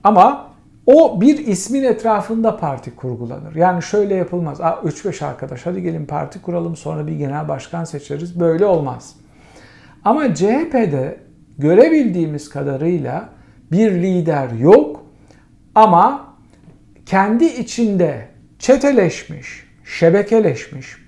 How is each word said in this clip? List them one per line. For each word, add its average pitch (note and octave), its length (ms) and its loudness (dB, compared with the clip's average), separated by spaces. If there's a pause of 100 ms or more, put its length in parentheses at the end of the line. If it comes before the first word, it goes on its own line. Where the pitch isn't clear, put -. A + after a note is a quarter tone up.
Ama G#3 440 4 (380)
o C4 360 6
bir C#4 260 4
ismin A3+ 360 -4
etrafında A3+ 760 -2
parti C3+ 380 -8
kurgulanır. B2+ 600 -10
Yani F3 280 0
şöyle G3+ 320 -2
yapılmaz. F3 460 -4
"Aa, E3 220 -2
üç - 220 -6
beş F3 160 -8
arkadaş C#3 440 -10
hadi F3+ 160 -6
gelin E3 240 -6
parti D3+ 360 -8
kuralım E3+ 340 -6
sonra D3+ 320 -8
bir D#3+ 80 -8
genel D3 320 -6
başkan D3+ 360 -8
seçeriz." D#3+ 560 -10
Böyle E3+ 260 2
olmaz. D3 500 -2 (880)
Ama B3 300 0
C G3 180 0
H D#4+ 160 -2
P'de D3+ 480 -2 (400)
görebildiğimiz F3 920 2
kadarıyla C#3+ 800 -4 (420)
bir G#3 200 4
lider E3+ 580 -2
yok D#3+ 540 4 (720)
ama G#3+ 500 4 (800)
kendi G#3 400 0
içinde G3+ 840 -2 (320)
çeteleşmiş, B3 1040 0 (200)
şebekeleşmiş, F3 1120 0 (100)